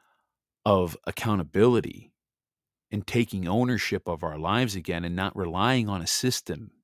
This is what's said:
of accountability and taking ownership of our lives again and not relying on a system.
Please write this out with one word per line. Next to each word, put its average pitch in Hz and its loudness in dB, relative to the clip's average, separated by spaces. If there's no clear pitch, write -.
of 92 4
accountability 104 0
and 104 -4
taking 101 0
ownership 110 0
of 85 -4
our 78 -6
lives 101 0
again 87 -4
and 87 -4
not 95 -4
relying 104 0
on 98 -2
a 92 -6
system. - -4